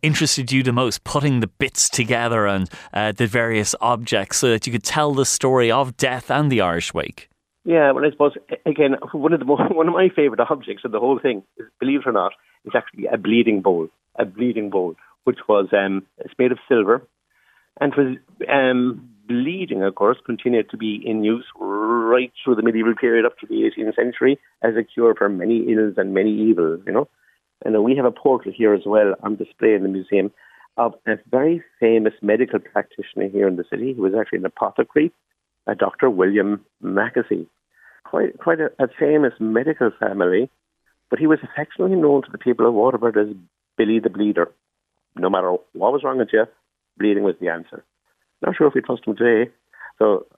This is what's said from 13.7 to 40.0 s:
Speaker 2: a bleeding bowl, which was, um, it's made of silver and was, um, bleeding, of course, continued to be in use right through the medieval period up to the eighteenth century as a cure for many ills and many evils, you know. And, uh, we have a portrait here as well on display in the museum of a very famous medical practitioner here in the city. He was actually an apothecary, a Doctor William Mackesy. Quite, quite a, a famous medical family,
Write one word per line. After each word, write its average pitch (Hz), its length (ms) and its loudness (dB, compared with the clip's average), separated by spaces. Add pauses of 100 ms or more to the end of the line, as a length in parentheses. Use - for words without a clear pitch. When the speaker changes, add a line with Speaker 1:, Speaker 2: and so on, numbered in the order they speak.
Speaker 2:
a 104 100 -2
bleeding 104 440 -4
bowl, 90 260 -2 (280)
which - 240 -2
was, 101 260 2
um, 98 320 0 (140)
it's - 180 -16
made 123 140 2
of 120 160 -6
silver 117 340 2 (800)
and 143 140 -2
was, 131 220 0 (300)
um, 127 600 0 (180)
bleeding, 127 560 -4
of 98 100 -2
course, 113 320 0
continued 117 460 -2
to 117 60 -14
be 107 280 -6
in 110 180 -2
use 117 220 0 (140)
right 113 720 0 (120)
through 127 120 2
the 107 80 -2
medieval 113 320 2
period 117 300 2
up 120 120 -2
to - 80 -16
the 110 180 -2
eighteenth 110 300 -2
century 123 460 0 (240)
as 113 120 2
a 113 80 0
cure 117 300 2
for 101 160 0
many 104 420 0
ills 107 260 2
and 98 180 -2
many 107 160 2
evils, 90 560 2
you - 40 -6
know. 127 160 0 (560)
And, 110 120 0
uh, 104 80 4
we 127 120 2
have 135 100 0
a 120 60 4
portrait 120 440 0
here 110 180 4
as 95 140 2
well 101 340 4
on 104 140 -4
display 110 400 0
in 95 80 0
the 98 60 -2
museum 95 420 -2 (460)
of 117 180 0 (100)
a 107 140 -2 (100)
very 156 320 0 (180)
famous 113 340 4 (100)
medical 110 340 0
practitioner - 720 -6
here 98 180 0
in 92 80 0
the 87 140 -8
city. 123 240 -6
He 120 80 -6
was 95 180 0
actually 104 200 -4
an 92 60 -6
apothecary, 147 640 -2 (560)
a 104 80 -4
Doctor 101 340 0
William 98 560 0 (180)
Mackesy. 98 640 -2 (600)
Quite, - 340 -4
quite 165 200 -2
a, 156 200 -2
a 131 80 0 (120)
famous 147 400 2
medical 117 600 -2
family, 98 500 0 (640)